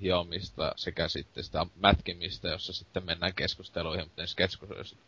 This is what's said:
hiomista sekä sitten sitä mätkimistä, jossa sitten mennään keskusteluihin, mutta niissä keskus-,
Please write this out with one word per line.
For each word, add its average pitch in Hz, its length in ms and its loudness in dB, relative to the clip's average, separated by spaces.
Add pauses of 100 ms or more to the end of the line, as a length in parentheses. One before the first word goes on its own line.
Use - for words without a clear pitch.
hiomista 87 720 0
sekä 82 320 0
sitten - 360 -6
sitä 80 220 0 (100)
mätkimistä, 90 720 4
jossa 82 260 -4
sitten - 320 -6
mennään 85 280 0
keskusteluihin, 87 720 -4
mutta 78 160 -10
niissä 85 160 -6
keskus-, - 600 -2 (100)